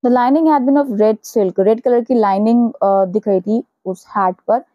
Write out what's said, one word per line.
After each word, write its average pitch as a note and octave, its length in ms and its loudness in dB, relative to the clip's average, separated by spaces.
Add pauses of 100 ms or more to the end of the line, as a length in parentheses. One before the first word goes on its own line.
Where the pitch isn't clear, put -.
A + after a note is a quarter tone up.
"The B3 120 2
lining D4 400 2
had B3+ 120 0
been C#4+ 160 2
of G#3+ 160 -4
red G#3+ 360 -2
silk," G3 220 -2
red A3 220 2
color A#3+ 200 0
की A#3 120 -4
लाइनिंग, A3 600 0 (100)
अ, G3 220 2
दिख G3 220 -6
रही G3 140 0
थी G#3+ 220 -4 (220)
उस F#3+ 200 -10 (120)
हैट F#3 180 -2 (120)
पर A#3 160 -2 (120)